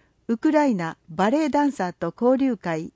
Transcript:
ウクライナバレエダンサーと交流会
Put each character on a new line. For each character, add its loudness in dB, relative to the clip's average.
ウ -2
ク 2
ラ 4
イ 2
ナ -6
バ 0
レ 2
エ -2
ダ 2
ン 2
サ -6
ー -6
と -6
交 2
流 0
会 -6